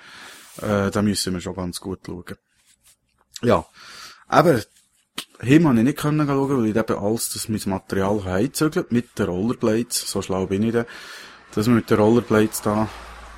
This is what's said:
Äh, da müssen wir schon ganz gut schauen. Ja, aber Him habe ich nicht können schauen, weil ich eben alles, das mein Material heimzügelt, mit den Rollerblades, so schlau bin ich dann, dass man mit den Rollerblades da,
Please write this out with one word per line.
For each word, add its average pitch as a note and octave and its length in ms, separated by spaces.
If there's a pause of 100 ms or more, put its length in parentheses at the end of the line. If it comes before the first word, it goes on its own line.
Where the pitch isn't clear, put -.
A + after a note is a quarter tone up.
(640)
Äh, G2+ 300
da G#2 100
müssen F#2+ 320
wir F2+ 60
schon F#2 160
ganz F2+ 240
gut F#2 260
schauen. F2+ 300 (1040)
Ja, G#2 240 (640)
aber C#3+ 340 (800)
Him D3+ 280
habe A#2 100
ich A2 60
nicht D3 140
können D3+ 280
schauen, C#3 300
weil A2 140
ich G2+ 60
eben A2 220
alles, G#2+ 340
das - 160
mein G#2+ 180
Material G2 580
heimzügelt, C#3 680
mit A#2+ 260
den G#2 80
Rollerblades, A2 840
so G2 120
schlau F#2 240
bin F#2+ 160
ich A2+ 100
dann, A#2 140 (680)
dass G#2+ 120
man A#2+ 100
mit - 140
den A2 80
Rollerblades G#2+ 640
da, G#2+ 260 (500)